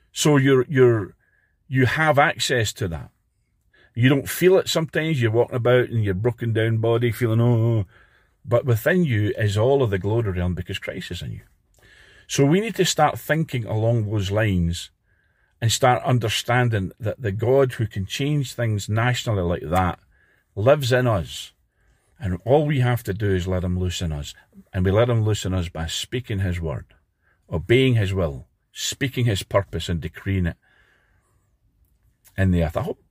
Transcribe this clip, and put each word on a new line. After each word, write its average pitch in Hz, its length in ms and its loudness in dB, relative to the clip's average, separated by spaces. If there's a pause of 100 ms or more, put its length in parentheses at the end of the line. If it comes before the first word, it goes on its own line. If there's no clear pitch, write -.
(120)
So 147 240 2
you're, 135 320 4
you're, 120 480 4 (520)
you 131 180 2
have 151 320 2
access 123 560 0
to 98 140 -6
that. 78 220 -10 (840)
You 120 160 4
don't 139 180 0
feel 185 300 4
it - 100 0
sometimes. 160 540 -2
You're 110 80 2
walking 117 260 0
about 123 320 4
in 113 140 -2
your 98 120 0
broken 117 380 -2
down 113 260 0
body, 117 320 0
feeling, 113 300 0
"Oh, 117 380 2
oh." 101 80 -2 (580)
But 117 220 0
within 151 380 2
you 107 340 0
is 104 180 0
all 131 260 2
of 113 80 0
the 98 80 -2
glory 104 340 -2
realm 90 220 -2
because 90 240 -8
Christ - 340 -10
is 90 100 -10
in 131 100 -10
you. 104 80 -14 (840)
So - 180 0
we 160 160 4
need 220 140 -6
to - 100 0
start 151 340 0
thinking 151 460 -4
along 110 460 0
those 101 200 -2
lines 95 600 0 (680)
and 110 100 0
start 123 320 2
understanding 117 960 0
that - 240 -6
the 104 100 -2
God 123 420 2
who 113 120 -2
can 98 180 -6
change 139 480 -2
things 110 360 -4
nationally 113 540 0
like 87 280 -2
that 90 280 0 (580)
lives 127 360 2
in 127 140 2
us. 95 460 -4 (680)
And 90 260 -6
all 147 220 2
we 147 140 0
have 123 240 0
to 98 100 -6
do 101 200 0
is 90 140 -2
let 92 160 -2
him 90 140 -2
loose 90 240 -4
in 82 100 -4
us. 73 220 -10 (380)
And 92 120 0
we 98 60 4
let 110 180 4
him 113 160 2
loose 107 200 -2
in 92 100 -2
us 87 140 -2
by 80 180 -8
speaking 113 540 -6
his 87 200 -2
word, 76 260 -8 (640)
obeying 123 440 2
his 101 200 0
will, 73 320 -4 (260)
speaking - 540 -4
his 101 160 0
purpose - 460 -4
and 85 120 -2
decreeing 92 460 -4
it 82 100 -4 (1800)
in 95 120 2
the 87 140 4
earth. 78 120 -4
I - 60 -2
hope 175 280 -6